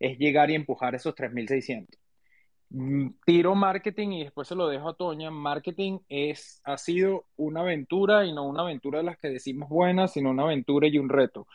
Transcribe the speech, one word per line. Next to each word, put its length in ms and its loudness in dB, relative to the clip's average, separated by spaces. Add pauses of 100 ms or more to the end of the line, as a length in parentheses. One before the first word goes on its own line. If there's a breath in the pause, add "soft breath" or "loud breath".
es 180 -2
llegar 320 4
y 60 0
empujar 400 -4
esos 180 -6
tres 180 -6
mil 140 -6
seiscientos. 520 -4 (680)
Mm, 420 -4 (140)
tiro 300 6
marketing 540 0
y 160 -6
después 240 -10
se 80 -6
lo 100 0
dejo 220 -4
a 80 -10
Toña. 340 -6
Marketing 800 -4
es, 560 -6
ha 120 -6
sido 500 0 (100)
una 240 -4
aventura 680 2
y 60 -4
no 100 -6
una 200 -4
aventura 360 -4
de 60 -2
las 140 -6
que 100 -6
decimos 400 -8
buenas, 440 4
sino 180 0
una 120 0
aventura 460 2
y 100 4
un 100 0
reto. 460 2